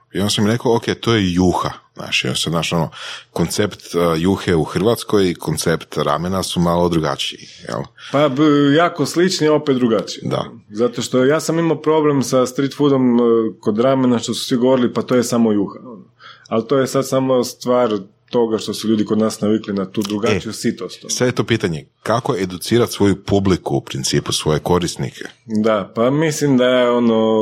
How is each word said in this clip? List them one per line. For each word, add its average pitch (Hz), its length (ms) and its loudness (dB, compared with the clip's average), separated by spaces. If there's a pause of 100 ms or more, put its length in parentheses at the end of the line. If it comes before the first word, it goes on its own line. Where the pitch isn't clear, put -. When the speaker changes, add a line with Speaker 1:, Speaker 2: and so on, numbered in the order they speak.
(120)
Speaker 1:
I 78 60 -6
onda 101 120 0
sam 110 140 0
im 104 60 2
rekao, 117 240 0
„Ok, 113 100 0 (100)
to 117 200 0
je 95 180 2
juha.” 87 380 2 (260)
Znaš, - 280 -4
i - 40 -4
onda - 80 -4
se, - 140 -4
znaš, 82 220 -2
ono, 82 180 0 (400)
koncept, 87 500 -4 (140)
a, 85 220 2
juhe 92 380 0
u 78 100 2
Hrvatskoj 98 680 0
i 80 40 -2
koncept 80 600 -4
ramena 80 460 -2
su - 180 -4
malo 87 280 2
drugačiji, 78 500 -4 (260)
jel? 58 160 -8 (320)
Speaker 2:
Pa, 143 160 2
b-, 135 140 -2 (320)
jako 165 320 0
slični, 170 420 0
opet 147 280 2
drugačiji. 113 480 0
Speaker 1:
Da. - 200 -4 (260)
Speaker 2:
Zato 117 320 -2
što 127 220 2
ja 151 160 4
sam 160 180 -2
imao 165 200 2
problem 147 440 2
sa 127 240 2
street 135 280 -2
foodom, 131 400 4
e, 120 60 4 (380)
kod 107 200 -2
ramena, 127 400 2
što 113 160 -6
su - 100 -8
svi 135 120 0
govorili, 123 360 4
„Pa 113 100 -2
to 127 120 -2
je 123 100 4
samo 117 280 2
juha.” 98 260 -2 (720)
Ali 110 180 -2
to 139 120 2
je 131 80 2
sad 135 220 -2
samo 131 360 2
stvar 123 460 0 (400)
toga 113 280 2
što 104 160 -6
su 107 140 -6
ljudi 107 160 2
kod 107 140 0
nas 110 220 0
navikli 107 340 0
na 98 120 -2
tu 107 160 -4
drugačiju 104 480 -2
Speaker 1:
E, - 20 -8
Speaker 2:
sitost, - 480 -6
ono. - 100 -12
Speaker 1:
sad 123 180 0
je 123 40 -2
to 117 120 -2
pitanje, 90 420 -2 (160)
kako 117 340 0
educirat 95 540 0
svoju 98 340 0
publiku, 95 520 0
u 67 40 -2
principu, - 520 -4
svoje 76 280 0
korisnike? - 640 -2 (220)
Speaker 2:
Da, 107 480 0
pa 117 160 0
mislim 147 460 0
da 123 100 4
je, 123 240 4
ono, 117 280 2 (240)